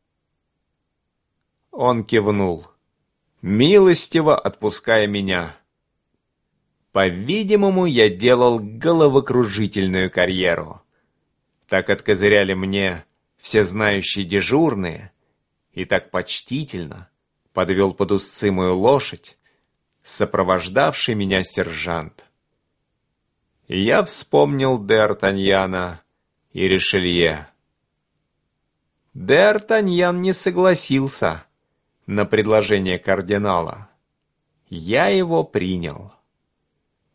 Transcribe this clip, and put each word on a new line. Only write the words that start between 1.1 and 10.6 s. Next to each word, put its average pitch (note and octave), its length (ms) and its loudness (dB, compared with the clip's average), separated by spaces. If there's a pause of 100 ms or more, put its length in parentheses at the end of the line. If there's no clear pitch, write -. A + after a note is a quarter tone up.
Он B2+ 340 0
кивнул, G2 640 0 (720)
милостиво D#3+ 1000 4
отпуская G#2+ 680 -2
меня. F#2+ 500 -4 (1400)
По-видимому, F#3 960 0
я A#2+ 220 6
делал A#2+ 500 4
головокружительную G#2+ 1500 0
карьеру. F2+ 720 -2 (840)